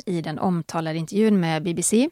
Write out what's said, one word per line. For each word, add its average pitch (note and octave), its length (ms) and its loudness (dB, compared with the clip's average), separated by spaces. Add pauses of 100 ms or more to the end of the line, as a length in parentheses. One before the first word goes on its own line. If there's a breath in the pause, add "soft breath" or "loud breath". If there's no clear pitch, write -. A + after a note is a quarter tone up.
i F3 160 -2
den D#3 180 -6
omtalade E3 580 -2
intervjun G3 420 2
med D#3+ 240 0
B E3 100 -2
B E3+ 100 -2
C A#3+ 280 2